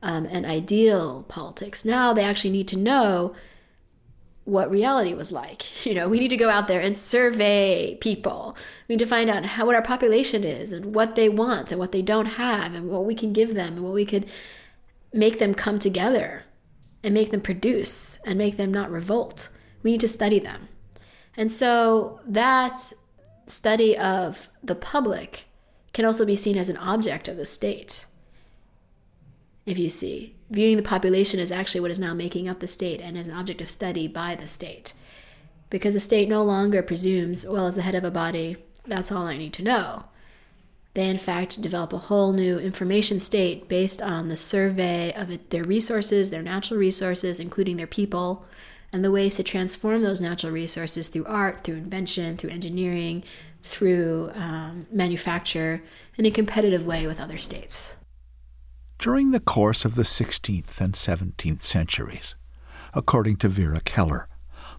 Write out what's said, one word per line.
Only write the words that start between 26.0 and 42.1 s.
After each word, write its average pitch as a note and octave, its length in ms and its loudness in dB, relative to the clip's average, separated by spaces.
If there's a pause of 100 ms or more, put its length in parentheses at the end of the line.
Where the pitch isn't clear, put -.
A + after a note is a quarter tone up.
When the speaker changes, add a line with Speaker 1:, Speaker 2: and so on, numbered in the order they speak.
Speaker 1:
also A3+ 200 4
be G3+ 120 4
seen G3+ 200 2
as F#3 140 0
an F3 60 -6
object F#3 500 -2
of F3 100 -8
the D3 80 -6
state. - 600 -2 (1600)
If F#3 120 -2
you F3 100 0
see, - 480 -4 (140)
viewing A3 260 4
the G#3 80 2
population F#3+ 560 2
as F3 100 -2
actually F#3 300 -2
what F3 100 -2
is F3 80 -4
now E3+ 160 -4
making F3 340 -4
up F3+ 120 -8
the F3+ 80 -6
state F3 320 -4
and F3 180 -12
as E3+ 80 -10
an D#3+ 80 -12
object F3+ 260 -8
of - 80 -8
study F3 380 -4
by E3+ 300 -6
the D3+ 100 -14
state. - 460 -8 (800)
Because G3+ 240 0
the G3+ 60 2
state G#3 280 4
no G#3+ 160 2
longer G3 400 2
presumes, F3+ 600 -2
"Well, F#3+ 220 -2
as F3+ 80 -2
the F#3+ 80 -2
head F#3 140 -2
of F3+ 80 -2
a E3+ 80 -4
body, E3 460 -4 (280)
that's F#3+ 240 -6
all F3+ 160 -4
I D3 120 -6
need D#3 160 -10
to F3 80 -10
know." G3 420 -2 (920)
They, F#3+ 140 0
in F#3+ 80 0
fact, F3+ 460 -4
develop E3+ 320 -4
a - 40 -6
whole G3 360 2